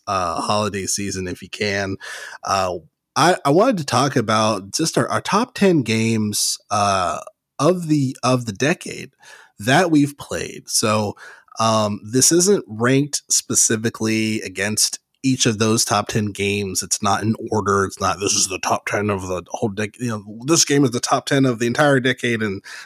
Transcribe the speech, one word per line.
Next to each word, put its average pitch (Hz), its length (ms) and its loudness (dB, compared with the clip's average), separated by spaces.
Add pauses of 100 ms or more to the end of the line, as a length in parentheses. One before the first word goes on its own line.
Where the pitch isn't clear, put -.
uh, 92 320 -2
holiday 104 460 -2
season 95 420 -6
if 85 140 -8
you 92 80 -16
can, 98 480 -4 (480)
uh, 95 300 0 (420)
I, 160 260 4
I 143 60 0
wanted 202 300 4
to 143 60 -6
talk 131 300 0
about 107 560 0
just - 260 -2
our, 143 120 2
our 110 100 -2
top - 340 -2
ten 180 280 4
games, 110 760 0 (120)
uh, 98 480 0 (400)
of 170 300 2
the, 139 340 2
of 123 220 0
the 110 80 -4
decade - 580 -4 (480)
that 151 320 4
we've 143 260 4
played. - 520 -8
So, 107 480 0 (420)
um, 110 400 2 (100)
this 131 220 2
isn't 180 380 4
ranked 131 600 0
specifically 110 1120 0
against 95 560 -2 (240)
each 131 240 2
of 110 100 0
those 113 260 2
top 104 240 0
ten 107 200 -2
games. 101 560 -2
It's - 180 -4
not 98 220 0
in 110 120 0 (160)
order. 98 320 2
It's 95 160 -4
not, 95 200 0
"This 98 140 0
is - 140 0
the 185 120 -6
top - 260 -2
ten 104 240 -2
of 98 140 -2
the 90 260 -4
whole - 180 -4
decade." 104 320 -6
You 123 100 -4
know, 107 360 -10
"This 156 180 4
game 143 220 4
is 120 60 2
the 120 100 -2
top - 240 0
ten 135 200 2
of 123 120 2
the 120 80 0
entire 139 340 4
decade, 120 440 0
and 98 180 -4 (240)